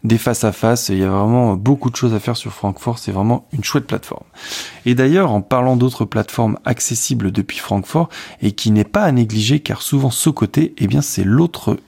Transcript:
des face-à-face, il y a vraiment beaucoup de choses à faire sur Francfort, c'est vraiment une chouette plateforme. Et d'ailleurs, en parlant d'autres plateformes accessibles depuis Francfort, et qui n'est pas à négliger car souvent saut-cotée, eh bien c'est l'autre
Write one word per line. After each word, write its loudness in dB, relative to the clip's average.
des 4
face-à-face, 0
il 0
y 2
a 2
vraiment 2
beaucoup 2
de -2
choses 0
à 0
faire -4
sur -10
Francfort, -4
c'est -6
vraiment 0
une -4
chouette -2
plateforme. -8
Et 2
d'ailleurs, 4
en 2
parlant 2
d'autres 0
plateformes -2
accessibles -2
depuis -4
Francfort, -2
et 0
qui -2
n'est 4
pas 0
à 2
négliger 2
car -6
souvent 0
saut-cotée, 0
eh 2
bien 2
c'est -2
l'autre 0